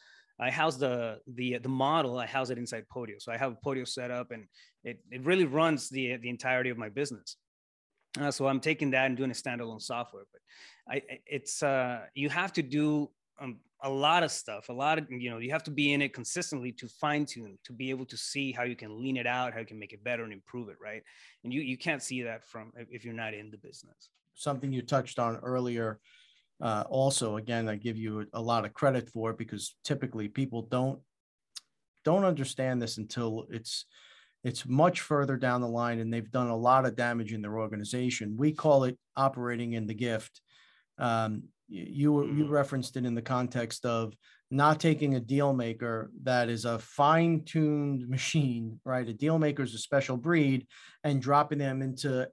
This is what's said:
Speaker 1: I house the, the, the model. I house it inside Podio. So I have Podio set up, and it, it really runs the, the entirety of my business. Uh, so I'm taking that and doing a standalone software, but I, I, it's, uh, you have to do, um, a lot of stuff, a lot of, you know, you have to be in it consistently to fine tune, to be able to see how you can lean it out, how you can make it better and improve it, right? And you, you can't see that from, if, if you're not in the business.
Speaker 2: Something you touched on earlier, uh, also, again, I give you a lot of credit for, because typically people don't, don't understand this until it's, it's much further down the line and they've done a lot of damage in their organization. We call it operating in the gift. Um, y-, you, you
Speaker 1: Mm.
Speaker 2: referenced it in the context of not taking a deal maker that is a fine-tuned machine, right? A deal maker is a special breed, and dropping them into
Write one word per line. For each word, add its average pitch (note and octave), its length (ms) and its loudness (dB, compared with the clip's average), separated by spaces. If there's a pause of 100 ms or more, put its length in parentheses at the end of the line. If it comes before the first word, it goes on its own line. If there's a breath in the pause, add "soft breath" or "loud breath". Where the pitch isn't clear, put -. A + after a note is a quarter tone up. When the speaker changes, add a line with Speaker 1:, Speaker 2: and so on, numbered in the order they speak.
(400 soft breath)
Speaker 1:
I B2+ 120 0
house D#3 260 2
the, A#2+ 400 -2 (160)
the, B2 240 -2
the B2 120 -6
model. C3+ 500 2
I A2+ 80 -4
house C3 240 -2
it A#2+ 80 -4
inside A2+ 260 -8 (100)
Podio. A2 240 -10
So - 120 -10
I A2+ 60 -2
have B2 180 -2 (100)
Podio C3 220 -2
set B2 240 -6
up, B2 180 -6
and A2 160 -14 (380 soft breath)
it, A#2+ 160 -10 (100)
it B2+ 140 -10
really F3+ 220 4
runs D3+ 440 2
the, B2+ 280 -2
the A#2+ 120 -8
entirety B2+ 400 0
of A#2+ 80 -4
my A2 120 -6
business. B2+ 480 -6 (800)
Uh, C#3+ 100 0
so C3+ 160 0
I'm C3+ 140 4
taking D3+ 320 0
that C3 160 4
and B2+ 100 -2
doing C3 140 0
a - 20 -4
standalone A#2 480 -8
software, A#2+ 500 -8
but - 100 -20 (520 loud breath)
I, C3+ 40 -2
I, C3+ 280 -10
it's, - 380 -6
uh, B2+ 380 0 (120)
you C#3 160 -2
have F3 240 -2
to E3+ 80 0
do, D3 480 2 (300)
um, B2 180 -10 (240)
a C3+ 80 -4
lot D3 320 4
of D#3 100 2
stuff, - 380 -8
a B2 40 -8
lot D3 260 2
of, C3+ 100 -6
you B2 220 -6
know, A2+ 80 -8
you B2 100 -6
have D#3 140 -4
to D#3 80 -10
be C#3+ 220 4
in C#3+ 100 4
it C3+ 100 -2
consistently B2+ 600 -6
to - 140 -14
fine D3 380 -2
tune, G#2 380 -12
to C3 100 -16
be C3 160 -6
able C3 160 -6
to A#2+ 120 -14
see C3+ 340 -4
how B2 100 -4
you B2 140 -4
can G#2+ 260 -12
lean C3 160 -2
it A#2+ 80 -2
out, B2 280 -2
how A2+ 60 -8
you A2+ 60 -8
can A2 140 -14
make G2+ 120 -14
it G#2 120 -18
better A#2+ 200 -4
and A2 100 -12
improve G#2+ 360 -12
it, F#2+ 100 -16
right? G#2+ 220 -12 (420 loud breath)
And B2 80 -6
you, C#3 100 -2
you B2+ 180 -4
can't D3+ 240 -2
see B2+ 180 -6
that A2+ 240 -8
from, A2+ 320 -16
if, A#2 140 -14
if A2+ 140 -14
you're A#2 100 -8
not A2 180 -6
in G#2+ 160 -12
the G#2+ 80 -18
business. - 520 -20 (240)
Speaker 2:
Something C#3 380 -4
you B2+ 100 -2
touched C3+ 380 0
on A#2 180 0
earlier, A#2+ 600 -2 (640 soft breath)
uh, G#2+ 280 0
also, C3 480 2
again, A2+ 300 -2
I G#2+ 80 0
give A2 220 -4
you G#2+ 360 -4
a A#2 80 -4
lot A#2 240 2
of G#2 80 -8
credit C3 360 2
for, A2+ 240 -2
because A2 500 -8
typically A#2+ 460 -2
people A#2+ 340 -4
don't, B2+ 360 0 (1080)
don't F#3 180 6
understand C3 580 2
this A2+ 160 -4
until A2 540 -4
it's, - 340 -8 (580 soft breath)
it's B2 220 -4
much D#3 360 4
further C#3+ 360 0
down B2 240 2
the A#2+ 60 0
line A#2 320 0
and A2+ 140 -2
they've A2+ 180 -4
done B2 160 0
a A#2 80 0
lot B2+ 300 6
of A2+ 100 -2
damage A#2 380 -2
in G#2+ 80 -4
their G#2 180 -4
organization. G#2+ 800 -2
We D3+ 160 4
call C#3 320 6
it B2 120 -2 (180)
operating A#2+ 580 0
in A2 120 -2
the A2 100 -4
gift. A2+ 440 -4 (580 soft breath)
Um, A2+ 460 0 (260)
y-, F2+ 180 -8
you, C#3+ 380 4
you D3 200 2
Speaker 1:
Mm. C#3+ 40 -2
Speaker 2:
referenced C#3 460 0
it B2+ 100 0
in A#2+ 80 0
the A#2 80 0
context B2 640 -2
of A2+ 280 0 (400 soft breath)
not D3+ 280 6
taking D3+ 340 4
a B2+ 40 2
deal C#3 340 2
maker A#2 580 -2 (120)
that B2 260 4
is A#2 160 -2
a A#2 120 0
fine-tuned D3+ 1300 4
machine, B2 760 0
right? B2+ 240 -2
A A2+ 60 -4
deal D#3 260 2
maker D3 240 2
is A2 100 -4
a A2 40 -8
special C3+ 400 2
breed, C#3 500 4 (380 loud breath)
and C#3+ 160 2
dropping C#3+ 360 4
them C3+ 240 0
into C3 520 0